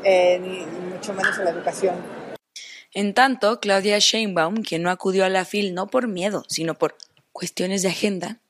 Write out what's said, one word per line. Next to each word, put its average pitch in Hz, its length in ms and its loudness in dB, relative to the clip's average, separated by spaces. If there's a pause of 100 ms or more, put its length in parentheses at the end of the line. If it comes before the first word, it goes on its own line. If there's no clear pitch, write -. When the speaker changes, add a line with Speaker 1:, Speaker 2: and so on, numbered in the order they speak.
Speaker 1:
eh, 180 340 6
ni, 185 200 -8
ni 180 360 -10
mucho 196 200 -8
menos 185 240 -2
a 196 60 -2
la 175 60 2
educación. 175 460 -2 (960)
Speaker 2:
En 196 220 -2
tanto, 240 460 4
Claudia 202 380 2
Sheinbaum, 208 640 2
quien 165 200 -4
no 180 80 2
acudió 190 340 2
a 185 60 2
la 185 160 0
fil 208 260 -2
no 185 140 -4
por 247 220 0
miedo, 185 400 -2
sino 160 260 -4
por - 220 0 (360)
cuestiones 185 480 -2
de 185 80 2
agenda 185 600 -2